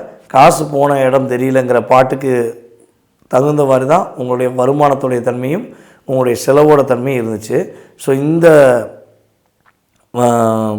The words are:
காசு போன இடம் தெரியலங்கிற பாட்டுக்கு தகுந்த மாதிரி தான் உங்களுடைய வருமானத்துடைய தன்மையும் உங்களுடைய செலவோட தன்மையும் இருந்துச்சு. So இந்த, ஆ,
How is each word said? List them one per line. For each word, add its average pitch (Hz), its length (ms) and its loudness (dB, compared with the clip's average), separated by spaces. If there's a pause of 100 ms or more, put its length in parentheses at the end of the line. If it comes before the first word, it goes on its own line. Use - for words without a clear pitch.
(340)
காசு 156 300 4 (100)
போன 143 240 0 (100)
இடம் 131 220 0
தெரியலங்கிற 123 500 0 (120)
பாட்டுக்கு 131 420 0 (1000)
தகுந்த 147 360 2
மாதிரி 131 240 2
தான் 190 120 0 (140)
உங்களுடைய 127 300 -2 (100)
வருமானத்துடைய 135 680 0
தன்மையும் 127 360 -6 (440)
உங்களுடைய 127 360 0
செலவோட 147 360 4 (100)
தன்மையும் 123 300 -4
இருந்துச்சு. 113 360 -6 (460)
So - 60 -6 (160)
இந்த, 165 220 2 (1700)
ஆ, 123 120 -2 (540)